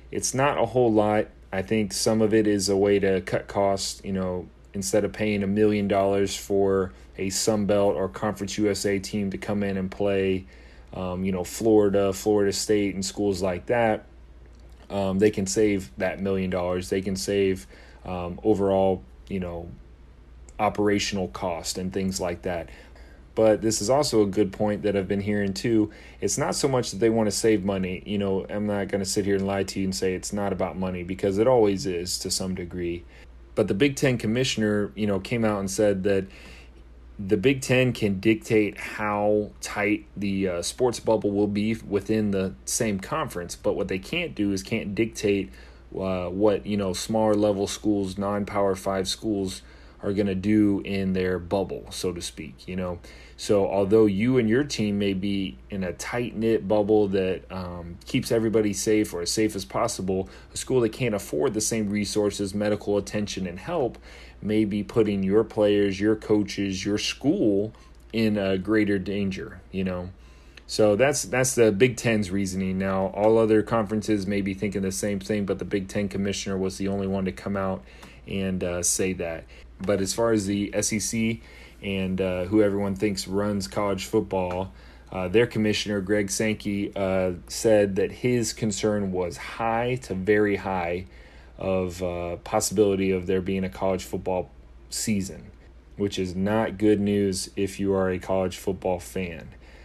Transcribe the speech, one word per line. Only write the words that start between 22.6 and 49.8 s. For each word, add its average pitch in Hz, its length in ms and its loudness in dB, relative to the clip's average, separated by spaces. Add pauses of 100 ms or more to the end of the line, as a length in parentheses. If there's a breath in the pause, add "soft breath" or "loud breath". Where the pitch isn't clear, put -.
But 110 260 6
this 107 200 0
is 107 80 -2
also 131 340 4
a - 20 0
good 98 280 2
point 104 300 -2
that 101 120 2
I've 95 140 0
been 101 120 0
hearing 101 320 0
too. 107 380 2 (300 loud breath)
It's - 160 -2
not 170 180 -2
so 147 140 0
much 127 220 0
that 98 60 -8
they 113 120 4
wanna 110 220 2
save 107 340 2
money. 95 400 -2
You 104 120 -4
know, 98 320 -2
I'm 104 160 -4
not 101 220 -2
gonna 98 180 -2
sit 98 200 0
here 101 100 2
and 95 100 2
lie 98 180 2
to 95 160 -6
you 95 60 0
and 95 100 -2
say 95 180 0
it's 90 180 -8
not 101 220 -2
about 90 240 -4
money, 92 260 -4
because 95 340 -2
it 110 80 6
always 107 400 4
is 90 340 -4
to 92 120 -6
some 92 240 -4
degree. 87 480 -6 (500 loud breath)
But 107 140 2
the 107 60 0
Big 135 240 2
Ten 127 200 2
commissioner, 110 800 0
you 107 100 -2
know, 101 140 2
came 113 240 -2
out 107 160 2
and 98 100 -4
said 101 340 2
that 98 220 2 (920 loud breath)
the 101 200 0
Big 131 240 2
Ten 127 320 4
can 98 260 0
dictate 110 580 2
how 104 760 0 (100)
tight - 440 -2 (120)
the, 98 300 0
uh, 87 140 -2
sports 120 380 0
bubble 104 320 2
will 101 160 2
be 104 280 0
within 104 560 0
the 95 220 -2 (120)
same 107 340 -2
conference. 113 560 -6
But 101 200 -2
what 98 120 -2
they 95 120 -2
can't 165 360 -6
do 101 160 0
is 95 120 -2
can't 101 320 -4
dictate, 104 540 0 (480 loud breath)
uh, 92 300 -2
what, 98 380 2
you 104 100 -2
know, 98 160 0
smaller 110 420 2
level 104 340 2
schools, 101 500 -2
non-Power 101 580 0
Five 95 320 -2
schools 98 540 -4 (420 loud breath)